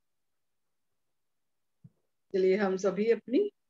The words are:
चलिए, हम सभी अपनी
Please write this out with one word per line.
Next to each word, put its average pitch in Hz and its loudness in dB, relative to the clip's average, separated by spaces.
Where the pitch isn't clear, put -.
चलिए, 190 2
हम 190 -2
सभी 196 -2
अपनी 269 -2